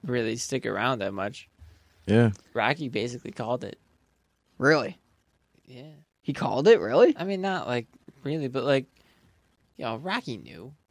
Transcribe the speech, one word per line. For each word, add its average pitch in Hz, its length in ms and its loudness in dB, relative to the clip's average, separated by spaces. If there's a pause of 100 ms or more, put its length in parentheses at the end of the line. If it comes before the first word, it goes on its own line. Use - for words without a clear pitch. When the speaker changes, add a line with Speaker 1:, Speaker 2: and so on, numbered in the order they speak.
Speaker 1:
really 120 320 -2
stick 127 280 -6
around 113 340 -2
that 98 140 -4
much. 98 360 -8 (560)
Speaker 2:
Yeah. 110 260 4 (220)
Speaker 1:
Rocky 131 340 0
basically 120 440 -6
called 120 340 -4
it. - 120 -14 (800)
Speaker 3:
Really? 143 400 2 (680)
Speaker 1:
Yeah. 127 180 -20 (380)
Speaker 3:
He - 100 -6
called 139 380 0
it? 226 100 10
Really? 147 380 6
Speaker 1:
I 170 80 -6
mean, 190 160 -4
not, 190 260 -4
like, 120 200 -4 (360)
really, 147 240 -4
but, 123 160 -4
like, 135 220 2 (920)
you - 80 -10
know, 113 120 -4
Rocky 175 400 -6
knew. 85 360 -18 (180)